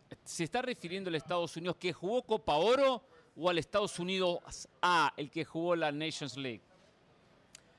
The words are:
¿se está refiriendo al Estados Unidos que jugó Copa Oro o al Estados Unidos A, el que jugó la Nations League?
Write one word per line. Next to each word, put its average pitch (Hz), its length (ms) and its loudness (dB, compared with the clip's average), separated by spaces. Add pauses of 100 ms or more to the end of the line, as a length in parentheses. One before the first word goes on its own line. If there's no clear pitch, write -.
(240)
¿se - 200 -6
está 247 180 -2
refiriendo 190 480 -6
al 165 40 0
Estados 165 440 -2
Unidos 170 180 -2
que 175 160 -2
jugó 226 300 -2
Copa 220 320 0
Oro 247 500 4 (320)
o 175 140 0
al 170 80 2
Estados 202 400 0
Unidos 180 680 -2 (140)
A, 170 380 4
el 147 120 -8
que 160 140 -4
jugó 170 320 0
la 156 160 0
Nations 143 460 -6
League? 127 240 -8 (1160)